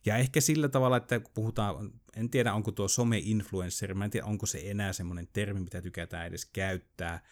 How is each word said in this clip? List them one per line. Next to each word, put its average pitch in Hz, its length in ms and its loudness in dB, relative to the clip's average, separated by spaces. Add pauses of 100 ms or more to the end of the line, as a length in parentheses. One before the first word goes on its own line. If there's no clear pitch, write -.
Ja 107 100 4
ehkä 131 240 4
sillä 151 280 4
tavalla, 127 280 4
että 120 240 0
kun - 140 -14
puhutaan, 107 580 -2 (240)
en 117 140 -2
tiedä 117 240 4
onko 107 180 0
tuo 98 160 0
some-influencer, 98 1080 0
mä 98 100 0
en 107 60 -2
tiedä - 160 -2
onko 104 200 -2
se 92 240 -4
enää 101 220 -2
semmoinen 87 400 -6
termi, 101 280 -2
mitä 90 220 -6
tykätään 85 440 -6
edes - 180 -8
käyttää, 90 880 -4